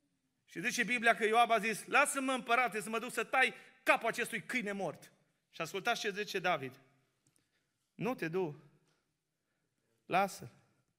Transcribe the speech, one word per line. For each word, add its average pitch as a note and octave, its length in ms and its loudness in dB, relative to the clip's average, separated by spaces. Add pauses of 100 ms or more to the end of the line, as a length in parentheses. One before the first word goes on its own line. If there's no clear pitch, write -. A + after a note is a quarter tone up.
(440)
Și - 160 -12
zice A#3 240 -2
Biblia A#3 300 2
că A3+ 120 0
Ioab A3+ 240 4
a A3+ 80 4
zis, G#3 280 -2
„Lasă-mă, C4+ 460 2
împărate, A#3 480 0
să G3+ 80 -10
mă A3+ 100 -4
duc A#3+ 140 -6
să A3+ 120 -2
tai C4 300 2 (280)
capul C4 260 4
acestui A3 340 -4
câine G#3 300 -4
mort.” F#3 400 -6 (380)
Și - 100 -12
ascultați G3 400 -2
ce A3 100 -2
zice G#3 280 -4
David. D3+ 420 0 (1120)
„Nu A#3 200 -4
te E3 140 -6
du, D#3+ 340 -4 (1400)
lasă.” F#3 440 -2 (480)